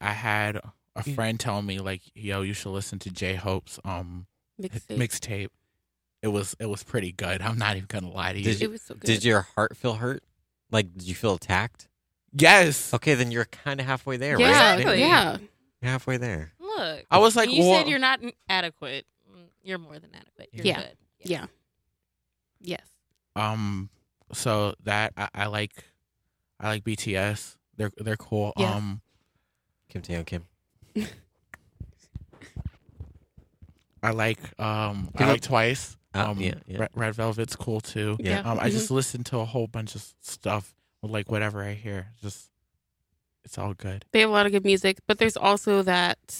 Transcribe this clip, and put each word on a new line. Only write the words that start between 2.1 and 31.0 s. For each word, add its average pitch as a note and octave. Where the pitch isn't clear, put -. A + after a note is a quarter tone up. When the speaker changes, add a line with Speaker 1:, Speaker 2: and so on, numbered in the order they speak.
Speaker 1:
"Yo, G2
you G2
should G2+
listen G2
to G2
J-Hope's, F#2
um, F2
Speaker 3:
Mixtape. C#3+
Speaker 1:
mixtape." G#2+
It A2
was, G2+
it A2+
was G2+
pretty F#2+
good. F#2
I'm A2+
not G#2+
even F#2+
gonna F2+
lie F#2
to G2
you. G2
Speaker 2:
Did G#2
you, G#3+
Speaker 3:
It -
was A3
so -
good. -
Speaker 2:
did A2+
your A2
heart -
feel A#2+
hurt? B2
Like, G#2
did F#2
you F#2
feel G#2+
attacked? -
Speaker 1:
Yes. E3
Speaker 2:
Okay, C#3+
then B2
you're A#2
kinda C#3
halfway C3
there, C#3
Speaker 3:
Yeah, A#3+
Speaker 2:
right? -
Speaker 4:
Exactly. G#3
Speaker 3:
yeah. C4+
Speaker 2:
You're B2
halfway C3
there. F#2
Speaker 4:
Look, G#3+
Speaker 1:
I E3+
was A3
like, A#3
Speaker 4:
you C4
Speaker 1:
"Well" F4
Speaker 4:
said D4+
you're C#4+
not C4
n-, A#3+
adequate. D#3+
Mm, F#3
you're F#3+
more D#3
than E3
adequate. -
You're A2+
Speaker 3:
Yeah. F3
Speaker 4:
good. B1
Speaker 3:
Yeah. E3
Yes. -
Speaker 1:
Um, G#2
so G#2+
that G#2
I, G2+
I G2+
like, G#2+
I G2+
like G#2+
B A2
T G#2
S. G2+
They're, G#2
they're G#2+
cool. G#2
Speaker 3:
Yes. A2
Speaker 1:
Um, G#2
Speaker 2:
Kim F#2
Tae-young E2+
Kim. F2